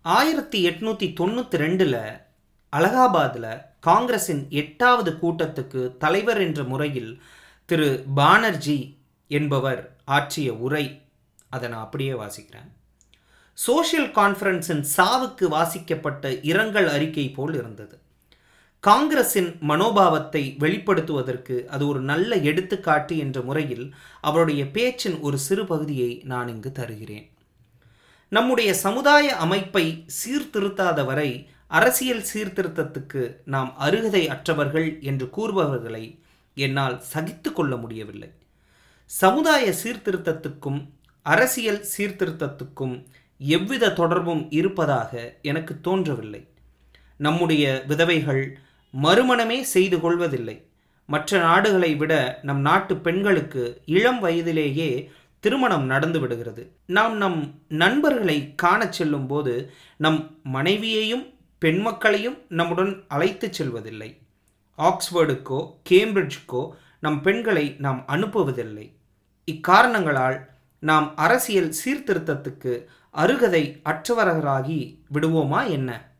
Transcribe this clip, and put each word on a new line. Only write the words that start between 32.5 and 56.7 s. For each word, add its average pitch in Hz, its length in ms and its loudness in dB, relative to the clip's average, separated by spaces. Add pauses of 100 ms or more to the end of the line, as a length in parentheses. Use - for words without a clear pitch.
நாம் 131 320 -4
அருகதை 185 500 0
அற்றவர்கள் 151 760 -2
என்று 135 280 -4
கூறுபவர்களை 135 960 -4 (320)
என்னால் 135 480 -2 (100)
சகித்து 165 400 -6
கொள்ள 139 220 -2
முடியவில்லை. 110 580 -12 (720)
சமுதாய 262 680 4 (100)
சீர்திருத்தத்துக்கும் 165 1040 -6 (320)
அரசியல் 214 640 0 (120)
சீர்திருத்தத்துக்கும் 147 1080 -6 (320)
எவ்வித 190 560 0
தொடர்பும் 170 580 0
இருப்பதாக 143 880 -2
எனக்கு 147 400 -6
தோன்றவில்லை. 135 640 -4 (680)
நம்முடைய 147 720 2
விதவைகள் 147 720 0 (440)
மறுமணமே 233 580 4
செய்து 185 380 2
கொள்வதில்லை. 156 680 -2 (380)
மற்ற 151 340 0
நாடுகளை 175 560 4
விட 143 460 0
நம் 139 180 -2
நாட்டு 180 380 2
பெண்களுக்கு 170 880 -2
இளம் 226 340 2
வயதிலேயே 160 920 -2 (280)
திருமணம் 214 460 2
நடந்து 147 340 0
விடுகிறது. 117 560 -8 (100)